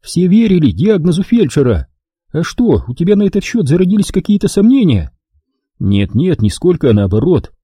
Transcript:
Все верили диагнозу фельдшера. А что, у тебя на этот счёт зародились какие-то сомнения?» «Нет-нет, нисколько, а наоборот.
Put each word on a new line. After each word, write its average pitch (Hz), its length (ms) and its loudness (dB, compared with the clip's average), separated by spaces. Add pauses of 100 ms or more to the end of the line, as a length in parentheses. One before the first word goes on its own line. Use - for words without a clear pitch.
Все - 260 -2
верили 185 440 2
диагнозу 170 520 0
фельдшера. 135 640 0 (440)
А 156 100 -4
что, 185 440 0
у 120 80 -8
тебя 190 220 0
на 202 80 0
этот 196 200 -2
счёт 196 240 -2
зародились 185 420 0
какие-то 202 380 -2
сомнения?» 202 640 2 (680)
«Нет-нет, 104 640 0
нисколько, 151 500 0
а - 20 4
наоборот. 107 600 0 (120)